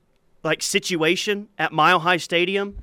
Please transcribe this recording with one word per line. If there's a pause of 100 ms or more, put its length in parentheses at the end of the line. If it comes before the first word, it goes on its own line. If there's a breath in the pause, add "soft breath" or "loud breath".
(440)
like,
situation (100)
at
Mile
High
Stadium,